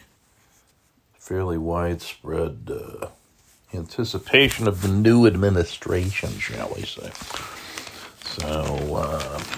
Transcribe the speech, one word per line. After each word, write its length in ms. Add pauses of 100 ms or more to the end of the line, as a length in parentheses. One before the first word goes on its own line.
(1120)
fairly 440
widespread, 1120
uh, 360 (680)
anticipation 920
of 160
the 60
new 400
administration, 1120
shall 340
we 100
say. 280 (1120)
So, 240 (480)
uh, 480 (140)